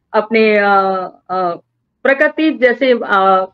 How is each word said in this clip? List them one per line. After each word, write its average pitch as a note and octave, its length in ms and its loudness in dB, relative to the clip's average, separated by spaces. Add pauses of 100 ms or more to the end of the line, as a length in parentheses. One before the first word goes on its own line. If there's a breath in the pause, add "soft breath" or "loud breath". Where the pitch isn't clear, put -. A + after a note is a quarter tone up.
(120)
अपने, G#3+ 460 0
आ, G3+ 140 0 (580)
आ, F3+ 260 -4 (500)
प्रकृति D4+ 440 0
जैसे, B3 420 0
अ, G#3+ 240 -2 (380)